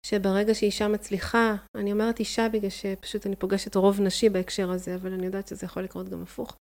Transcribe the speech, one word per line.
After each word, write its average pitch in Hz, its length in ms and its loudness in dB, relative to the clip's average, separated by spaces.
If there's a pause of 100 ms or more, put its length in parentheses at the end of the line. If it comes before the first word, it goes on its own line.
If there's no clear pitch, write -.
שברגע 202 480 2
שאישה 208 340 0
מצליחה, 214 680 2 (220)
אני 202 140 0
אומרת 220 280 0
אישה 226 300 0
בגלל 214 200 0
שפשוט 196 580 -6
אני 196 80 -2
פוגשת 190 400 -2
רוב 196 260 6
נשי 196 280 4
בהקשר 185 420 -2
הזה, 180 240 -4
אבל 185 180 -6
אני 185 120 -2
יודעת 196 220 -4
שזה 196 180 -10
יכול 180 180 -6
לקרות 185 260 -8
גם 175 120 -8
הפוך. - 420 -10